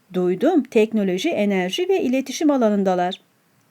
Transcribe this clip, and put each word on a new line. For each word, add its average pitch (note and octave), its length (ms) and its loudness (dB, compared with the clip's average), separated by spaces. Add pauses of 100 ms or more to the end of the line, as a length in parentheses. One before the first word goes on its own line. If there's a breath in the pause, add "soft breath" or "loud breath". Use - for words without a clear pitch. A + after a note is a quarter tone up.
(140)
Duydum. F#3 500 2
Teknoloji, G#3+ 680 0
enerji G3+ 600 -2
ve F#4+ 120 0
iletişim C4+ 500 0
alanındalar. G3 680 0 (500)